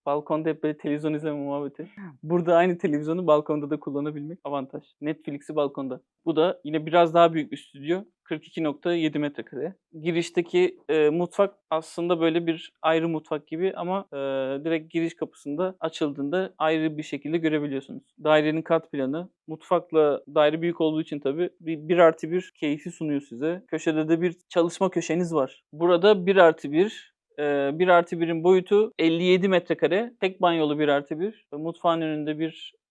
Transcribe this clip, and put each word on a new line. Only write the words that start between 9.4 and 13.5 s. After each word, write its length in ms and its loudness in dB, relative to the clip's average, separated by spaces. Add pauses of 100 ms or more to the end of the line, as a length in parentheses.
Girişteki, 760 -2 (120)
e, 200 4
mutfak 460 0 (140)
aslında 500 -2
böyle 280 0
bir 340 -6
ayrı 280 2
mutfak 380 -6
gibi 280 -4